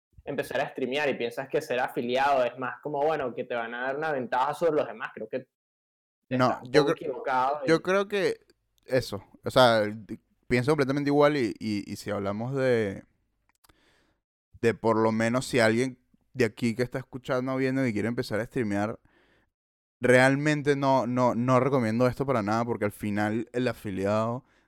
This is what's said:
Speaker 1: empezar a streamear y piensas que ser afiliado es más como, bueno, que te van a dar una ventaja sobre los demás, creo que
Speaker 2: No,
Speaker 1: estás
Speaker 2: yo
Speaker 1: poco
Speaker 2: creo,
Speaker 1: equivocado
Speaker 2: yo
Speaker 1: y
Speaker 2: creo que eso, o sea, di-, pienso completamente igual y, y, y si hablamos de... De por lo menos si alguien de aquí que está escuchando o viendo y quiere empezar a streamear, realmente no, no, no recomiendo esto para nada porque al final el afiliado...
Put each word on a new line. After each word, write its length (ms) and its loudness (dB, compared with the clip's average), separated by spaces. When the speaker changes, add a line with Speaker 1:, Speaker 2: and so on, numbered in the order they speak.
Speaker 1:
empezar 360 -4
a 100 -4
streamear 380 -2
y 60 0
piensas 340 -6
que 120 -2
ser 200 -4
afiliado 640 0
es 140 -2
más 240 -8
como, 220 -4
bueno, 300 0
que 100 -6
te 100 -6
van 200 -4
a 100 -8
dar 120 -2
una 160 -4
ventaja 420 0
sobre 180 2
los 140 2
demás, 280 -10
creo 140 -12
que 180 -8
Speaker 2:
No, 200 2
Speaker 1:
estás 200 -6
Speaker 2:
yo 120 6
Speaker 1:
poco 120 0
Speaker 2:
creo, 160 -8
Speaker 1:
equivocado 560 -4
Speaker 2:
yo 100 4
Speaker 1:
y 40 -6
Speaker 2:
creo 280 -2
que 320 -4
eso, 380 -2
o 60 -4
sea, 320 6
di-, 380 -8
pienso 240 2
completamente 380 0
igual 260 4
y, 220 -2
y, 320 -4
y 60 -8
si 140 -10
hablamos 440 -4
de... 500 0
De 140 2
por 220 0
lo 160 2
menos 340 -2
si 140 0
alguien 380 2
de 100 2
aquí 320 -2
que 60 -2
está 160 -4
escuchando 560 -6
o 20 -4
viendo 300 0
y 60 0
quiere 160 -2
empezar 320 -4
a 60 -4
streamear, 520 -2
realmente 760 4
no, 300 2
no, 280 2
no 260 4
recomiendo 460 2
esto 200 -2
para 160 0
nada 220 0
porque 200 -2
al 80 -2
final 600 -2
el 160 -2
afiliado... 760 -2